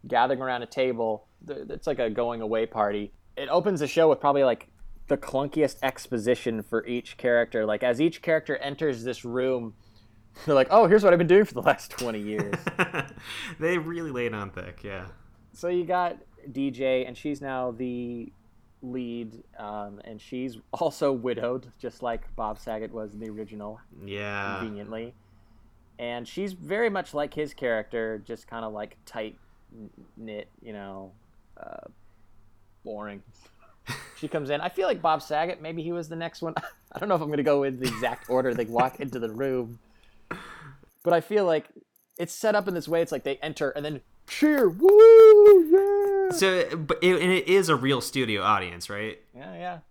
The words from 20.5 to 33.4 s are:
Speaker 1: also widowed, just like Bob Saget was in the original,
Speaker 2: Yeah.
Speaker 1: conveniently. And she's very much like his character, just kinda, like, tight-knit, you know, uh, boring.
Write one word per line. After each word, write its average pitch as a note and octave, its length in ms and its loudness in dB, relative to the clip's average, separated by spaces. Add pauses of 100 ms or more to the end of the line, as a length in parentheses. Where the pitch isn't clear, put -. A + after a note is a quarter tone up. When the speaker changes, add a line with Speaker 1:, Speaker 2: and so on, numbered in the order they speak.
Speaker 1:
also D3+ 380 -2
widowed, A#2+ 680 -4
just - 200 -12
like A#2 360 -8
Bob G#2+ 240 -8
Saget A2 320 -10
was G#2+ 220 -12
in G#2 40 -16
the A2 100 -12
original, G#2+ 520 -14 (240)
Speaker 2:
Yeah. G2+ 560 -8
Speaker 1:
conveniently. A2 540 -12 (840)
And A#2+ 300 -10
she's G3 240 -8
very F#3 360 -4
much G3 240 -6
like D3 220 -6
his D3+ 200 -8
character, A2 680 -6
just A2+ 240 -14
kinda, A2+ 200 -12
like, G#2+ 360 -14
tight-knit, - 1400 -16 (140)
you A2+ 100 -16
know, G2 380 -16 (460)
uh, - 320 -18 (960)
boring. G#2 400 -12 (920)